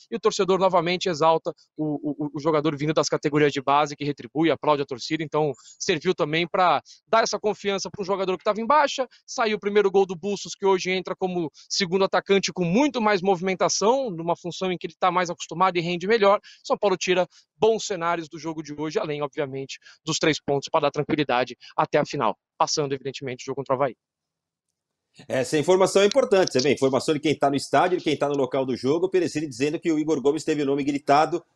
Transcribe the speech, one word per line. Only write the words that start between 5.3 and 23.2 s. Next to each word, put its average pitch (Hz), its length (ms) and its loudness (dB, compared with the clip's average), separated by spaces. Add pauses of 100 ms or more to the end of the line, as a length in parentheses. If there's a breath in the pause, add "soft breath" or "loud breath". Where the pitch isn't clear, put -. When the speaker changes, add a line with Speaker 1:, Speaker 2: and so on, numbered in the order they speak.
Speaker 1:
serviu 175 340 0
também 160 320 0
pra 170 360 2 (260 loud breath)
dar 226 160 4
essa 208 160 -4
confiança 196 500 -4
pro 208 140 -10
jogador 185 340 -2
que - 60 -20
tava 214 160 0
em 233 60 -6
baixa. 277 420 2 (180 soft breath)
Saiu 220 300 -2
o 202 40 -6
primeiro 202 300 2
gol 190 160 4
do 180 120 -6
Bustos, 202 360 -6
que - 120 -6
hoje 185 260 2
entra 180 240 -4
como 180 340 -4 (200 loud breath)
segundo 190 340 0
atacante 190 480 2
com 180 140 -4
muito 254 340 2
mais 208 220 2
movimentação, 190 880 0
numa 170 260 -4
função 185 340 -6
em 175 80 -4
que 185 100 -10
ele - 120 -18
tá 185 100 2
mais 175 200 0
acostumado 175 480 -2
e 175 40 0
rende 175 260 -4
melhor. 202 340 4 (200 loud breath)
São - 160 -2
Paulo 190 200 2
tira 180 280 0 (320 soft breath)
bons 220 280 2
cenários 170 420 -4
do 170 100 -16
jogo 156 240 -8
de 147 120 -14
hoje, 151 260 -6
além, 147 220 -4
obviamente, 135 580 -6 (260 loud breath)
dos 156 140 -2
três 156 220 0
pontos 139 280 -2
pra 160 120 0
dar 143 100 2
tranquilidade 131 640 -2 (200 loud breath)
até 156 240 2
a 139 60 2
final, 120 320 -2 (200)
passando, 147 360 -2
evidentemente, 127 500 -8